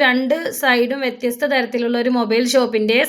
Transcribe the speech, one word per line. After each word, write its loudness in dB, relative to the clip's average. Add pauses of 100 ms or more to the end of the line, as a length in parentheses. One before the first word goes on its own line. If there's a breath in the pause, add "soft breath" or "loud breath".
രണ്ട് 2 (260)
സൈഡും 0
വ്യത്യസ്ത -4
തരത്തിലുള്ള -2
ഒരു 0
മൊബൈൽ 0 (120)
ഷോപ്പിൻ്റെ 2 (120)